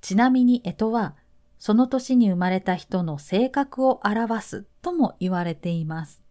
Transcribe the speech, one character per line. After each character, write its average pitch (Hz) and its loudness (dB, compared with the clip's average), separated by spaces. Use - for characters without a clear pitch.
ち - -4
な 240 4
み 254 4
に 247 4
干 180 -6
支 220 0
は、 214 -2
そ - 0
の 247 4
年 254 0
に 226 4
生 185 0
ま 180 0
れ 185 0
た 185 -2
人 180 -4
の 156 -4
性 208 0
格 262 -2
を 262 0
表 220 -2
す - -12
と 349 -6
も 302 0
言 180 -2
わ 175 -2
れ 165 -4
て - -8
い 165 -4
ま 160 -8
す。 - -18